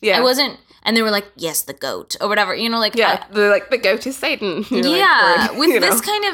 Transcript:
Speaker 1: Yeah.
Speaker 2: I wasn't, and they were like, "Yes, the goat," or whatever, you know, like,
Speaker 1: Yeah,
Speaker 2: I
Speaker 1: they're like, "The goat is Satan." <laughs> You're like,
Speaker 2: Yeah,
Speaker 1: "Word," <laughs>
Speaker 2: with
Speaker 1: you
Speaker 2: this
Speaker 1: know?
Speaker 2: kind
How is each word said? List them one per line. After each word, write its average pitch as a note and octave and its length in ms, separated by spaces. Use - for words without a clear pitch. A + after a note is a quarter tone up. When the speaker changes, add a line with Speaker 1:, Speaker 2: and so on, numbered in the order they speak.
Speaker 1:
Yeah. G#3 180
Speaker 2:
I - 20
wasn't, B3+ 380
and A3 120
they A3+ 60
were A3 80
like, G3+ 240
"Yes, D#3+ 280
the C#3+ 100
goat," A#2+ 480
or G#3 80
whatever, G#3 260
you A3+ 140
know, A3+ 100
like, G#3+ 160
Speaker 1:
Yeah, G#3 340
Speaker 2:
I G3 60
Speaker 1:
they're G#3 160
like, G3+ 200
"The B3 80
goat F#3+ 280
is C4 100
Satan." G#3 500
<laughs> - 40
You're A#3+ 140
like, D4+ 140
Speaker 2:
Yeah, G3+ 520
Speaker 1:
"Word," G#3 80
<laughs> - 0
Speaker 2:
with D#4 120
Speaker 1:
you A#3+ 100
Speaker 2:
this - 160
Speaker 1:
know? G4 160
Speaker 2:
kind G#4 200